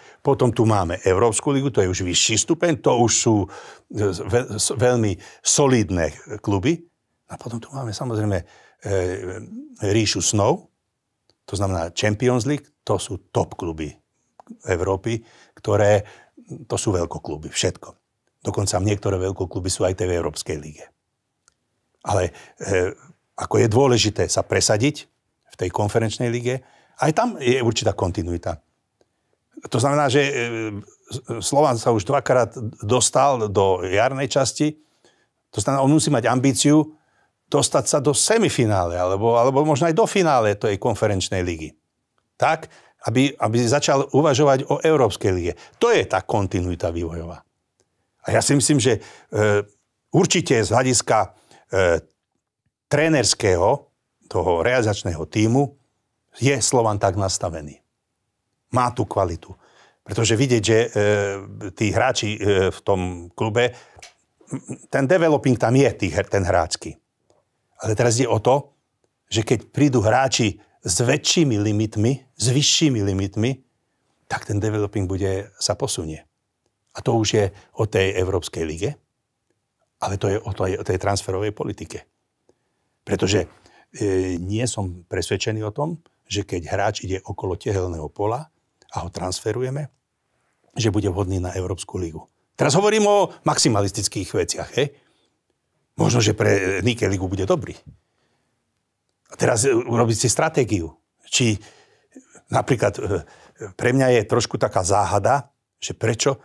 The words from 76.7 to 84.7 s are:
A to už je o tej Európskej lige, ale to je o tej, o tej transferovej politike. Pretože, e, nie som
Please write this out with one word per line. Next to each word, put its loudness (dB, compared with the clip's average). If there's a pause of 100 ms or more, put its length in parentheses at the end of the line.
A -20
to 2
už 2
je 4 (340)
o 0
tej 0
Európskej -2
lige, -6 (1040)
ale -4
to -2
je -2
o -10
tej, -4
o -6
tej -2
transferovej -2
politike. -10 (1040)
Pretože, 0 (480)
e, -2
nie -4
som -8